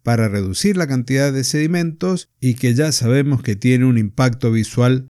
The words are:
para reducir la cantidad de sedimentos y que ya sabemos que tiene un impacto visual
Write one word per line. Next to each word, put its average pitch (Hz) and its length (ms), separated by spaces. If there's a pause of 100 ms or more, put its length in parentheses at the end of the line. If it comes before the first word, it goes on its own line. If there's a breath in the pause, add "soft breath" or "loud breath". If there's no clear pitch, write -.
para 113 260
reducir 101 480
la 170 100
cantidad 135 460
de 135 120
sedimentos 170 840 (120)
y 123 140
que 123 200
ya - 180
sabemos 131 500
que 104 140
tiene 123 300
un 123 120
impacto 117 540
visual 123 600